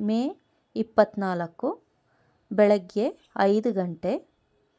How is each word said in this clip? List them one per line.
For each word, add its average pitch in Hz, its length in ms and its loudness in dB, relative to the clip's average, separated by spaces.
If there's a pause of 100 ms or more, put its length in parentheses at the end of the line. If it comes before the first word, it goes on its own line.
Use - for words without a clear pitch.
ಮೇ 214 200 -2 (560)
ಇಪ್ಪತ್ನಾಲ್ಕು 202 920 -2 (800)
ಬೆಳಗ್ಗೆ 208 560 2 (320)
ಐದು 208 340 2
ಗಂಟೆ 180 400 -4 (680)